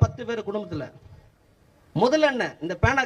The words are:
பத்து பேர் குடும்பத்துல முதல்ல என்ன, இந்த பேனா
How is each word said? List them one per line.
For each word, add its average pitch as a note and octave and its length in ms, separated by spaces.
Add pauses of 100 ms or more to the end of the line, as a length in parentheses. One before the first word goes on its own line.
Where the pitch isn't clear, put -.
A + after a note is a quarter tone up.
பத்து - 240
பேர் A3+ 200
குடும்பத்துல F3 360 (1160)
முதல்ல D4 320
என்ன, A3 120 (180)
இந்த F3 200
பேனா C4 220